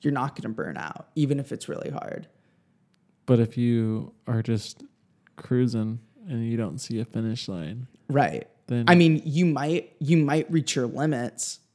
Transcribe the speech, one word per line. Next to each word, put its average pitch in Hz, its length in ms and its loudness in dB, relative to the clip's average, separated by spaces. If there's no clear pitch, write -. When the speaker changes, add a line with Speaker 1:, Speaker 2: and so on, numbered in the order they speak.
Speaker 1:
you're 143 120 2
not 135 220 -2
gonna - 180 -8
burn - 240 -6
out, - 360 -12
even 139 260 2
if 139 120 -8
it's - 180 -8
really - 220 -6
hard. - 340 -10
Speaker 2:
But 123 120 8
if 113 160 2
you 117 580 0
are 113 160 0
just 110 420 -4
cruising 113 640 0
and 117 220 -4
you 117 80 0
don't 107 220 -4
see 113 200 -6
a 113 60 -4
finish 113 420 -6
line, 95 380 -8
Speaker 1:
Right. 123 380 0
Speaker 2:
then 120 200 -2
Speaker 1:
I 175 80 8
mean, 160 300 6
you 160 200 2
might, 151 540 0
you 151 180 2
might 151 320 2
reach 160 280 0
your 123 100 0
limits, 127 720 -4